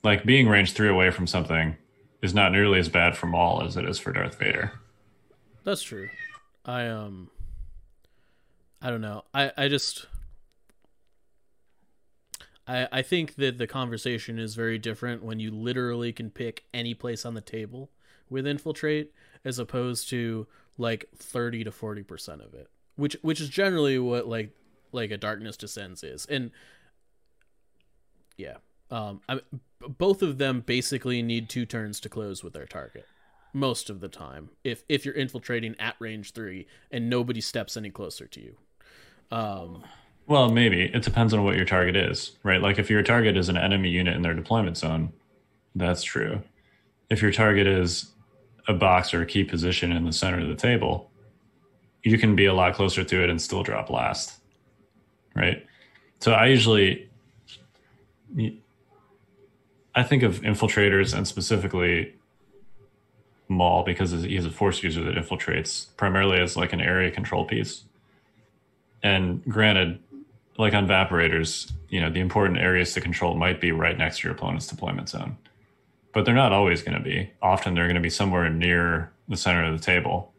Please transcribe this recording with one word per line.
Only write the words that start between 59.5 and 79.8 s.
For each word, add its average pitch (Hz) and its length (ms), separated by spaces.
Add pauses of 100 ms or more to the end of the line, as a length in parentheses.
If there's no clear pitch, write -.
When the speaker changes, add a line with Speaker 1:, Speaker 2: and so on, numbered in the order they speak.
Speaker 1:
I 123 100
think 127 200
of 95 180
infiltrators 101 720
and 104 140
specifically 90 840 (1300)
Maul, 87 360
because 90 280
he 85 260
is 87 80
a 80 60
force 95 300
user 82 220
that 85 120
infiltrates, - 720 (100)
primarily 95 420
as, 87 160
like, 90 160
an 90 80
area 90 320
control - 320
piece. - 400 (1200)
And 92 400
granted, 104 560 (580)
like, 110 160
on 101 140
Vaporators, 85 840 (180)
you 92 100
know, 82 100
the 85 120
important 92 380
areas 90 340
to - 80
control 85 340
might 87 240
be 87 140
right 80 240
next 80 220
to 90 80
your - 100
opponent's - 300
deployment - 420
zone. - 280 (760)
But 107 100
they're 117 100
not 127 200
always 92 280
gonna 85 200
be. - 300 (100)
Often 95 320
they're 87 140
gonna 87 120
be 85 100
somewhere 90 400
near 85 640 (160)
the 101 80
center 87 300
of 80 120
the 80 60